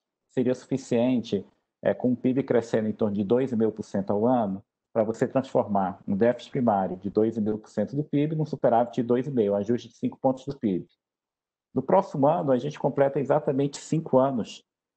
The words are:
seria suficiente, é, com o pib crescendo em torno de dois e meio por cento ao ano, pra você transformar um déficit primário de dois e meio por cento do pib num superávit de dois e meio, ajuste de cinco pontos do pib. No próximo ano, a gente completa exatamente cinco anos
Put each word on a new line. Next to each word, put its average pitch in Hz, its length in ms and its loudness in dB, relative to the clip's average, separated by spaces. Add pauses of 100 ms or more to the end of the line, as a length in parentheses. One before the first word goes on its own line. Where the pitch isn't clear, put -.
(300)
seria 127 260 0
suficiente, 117 880 -2 (360)
é, 104 120 2
com 123 200 0
o - 20 -4
pib 131 280 0
crescendo 113 440 0
em 104 60 -2
torno 104 220 -2
de 104 100 0
dois 127 260 2
e 117 60 -2
meio 110 140 2
por 107 120 -8
cento 98 280 -4
ao 104 140 0
ano, 110 380 0 (300)
pra 113 100 2
você 113 240 -2
transformar 104 800 -2
um 101 80 -2
déficit 117 360 0
primário 98 460 0
de 98 120 -6
dois 110 280 0
e 110 40 0
meio 107 160 -2
por - 120 -16
cento 107 260 -4
do 147 80 -2
pib 147 320 -2
num 156 100 -2
superávit 120 500 2
de 127 80 0
dois 123 240 0
e 147 40 -8
meio, 101 240 2
ajuste 113 340 -2
de - 60 -20
cinco - 240 -6
pontos 131 260 -2
do 139 120 -8
pib. 95 300 -2 (840)
No 127 80 -2
próximo 175 460 2
ano, 160 240 2
a 127 60 4
gente 143 220 -6
completa 139 400 0
exatamente 143 580 0
cinco 160 400 0
anos 127 460 0 (340)